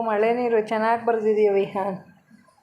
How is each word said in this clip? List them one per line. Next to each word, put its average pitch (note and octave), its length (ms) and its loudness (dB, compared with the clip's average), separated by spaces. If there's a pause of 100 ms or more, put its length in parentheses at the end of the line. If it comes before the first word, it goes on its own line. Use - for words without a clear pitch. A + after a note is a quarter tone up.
ಮಳೆ G#3+ 200 2 (100)
ನೀರು A#3 200 0 (120)
ಚೆನ್ನಾಗಿ A3+ 380 0
ಬರ್ದಿದೀಯ G#3+ 500 2
ವಿಹಾನ್. G3 380 -4 (640)